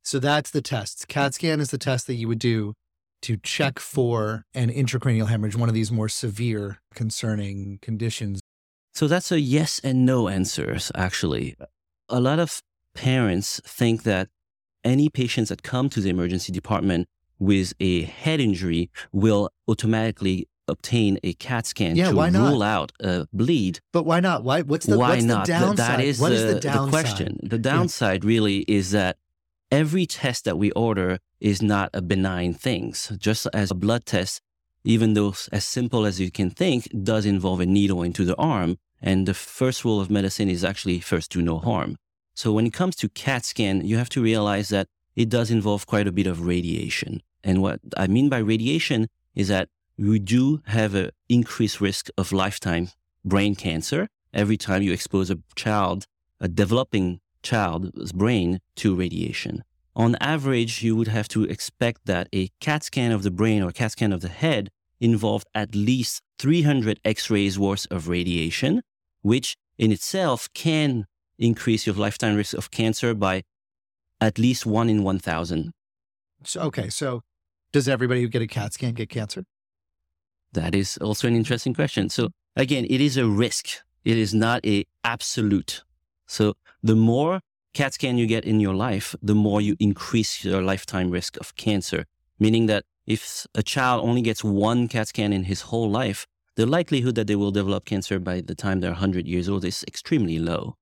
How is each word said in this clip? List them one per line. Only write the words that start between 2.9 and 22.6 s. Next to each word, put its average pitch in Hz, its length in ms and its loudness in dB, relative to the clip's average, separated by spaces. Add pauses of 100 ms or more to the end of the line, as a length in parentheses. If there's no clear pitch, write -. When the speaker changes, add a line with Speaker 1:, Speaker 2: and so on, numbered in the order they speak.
Speaker 1:
to 107 160 -2
check - 420 -2
for 113 760 -2
an 123 160 0
intracranial 123 600 0
hemorrhage, 107 260 -2
one 117 140 0
of 110 60 0
these 110 160 0
more 110 180 -2
severe 104 720 -4 (120)
concerning 101 880 -6
conditions. 107 600 -4 (520)
Speaker 2:
So 156 140 2
that's 175 240 0
a 170 80 4
yes 147 440 0
and 127 220 4
no 123 220 4
answers, 92 680 -2
actually. 73 600 -2 (540)
A 120 100 0
lot 135 200 2
of 170 220 -2 (320)
parents 113 720 0
think 117 380 0
that 95 240 0 (560)
any 135 240 4
patients 123 400 0
that - 160 -8
come 131 260 -2
to 117 120 -2
the 95 80 0
emergency 90 420 -2
department 90 560 0 (320)
with 95 400 2
a 90 220 2
head 156 400 -2
injury 87 500 0 (220)
will 104 360 4 (200)
automatically 110 800 0 (180)
obtain 107 560 0
a 90 120 -4
cat 120 300 -6
scan 85 300 -2
Speaker 1:
Yeah, 180 140 4
Speaker 2:
to - 80 2
Speaker 1:
why - 120 4
not? 104 200 4
Speaker 2:
rule 135 120 2